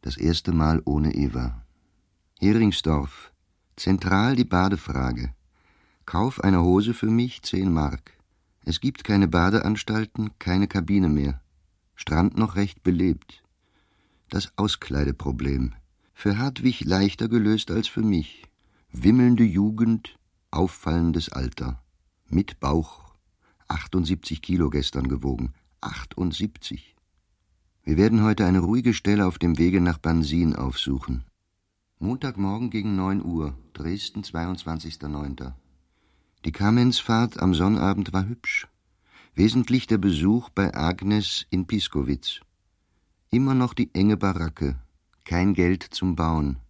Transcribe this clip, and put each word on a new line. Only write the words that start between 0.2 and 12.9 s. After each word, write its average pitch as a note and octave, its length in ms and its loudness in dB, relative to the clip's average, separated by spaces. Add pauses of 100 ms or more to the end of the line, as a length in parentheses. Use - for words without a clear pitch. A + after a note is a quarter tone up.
Mal D#2+ 320 2
ohne D2+ 320 0
Eva. B1 480 -4 (720)
Heringsdorf. F#2 920 0 (460)
Zentral G2 580 2
die B2 80 2
Badefrage. C2 920 0 (720)
Kauf A2 380 -4
einer F#2 200 4
Hose G2+ 300 4
für A2+ 160 -2
mich A#2+ 340 0
zehn F#2 280 -2
Mark. D2+ 400 -2 (540)
Es - 160 -4
gibt - 240 -4
keine G2 240 4
Badeanstalten, G#2 1080 0
keine F#2 300 0
Kabine F#2+ 400 0
mehr. C#2+ 320 0 (560)
Strand E2+ 420 0
noch F#2+ 200 0
recht G2+ 260 -4
belebt. F2 580 -2 (840)